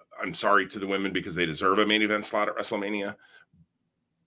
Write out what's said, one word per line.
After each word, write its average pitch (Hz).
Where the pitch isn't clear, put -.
I'm 92
sorry 101
to 104
the 98
women 98
because 90
they 87
deserve 92
a 107
main 107
event 104
slot 104
at -
WrestleMania. 104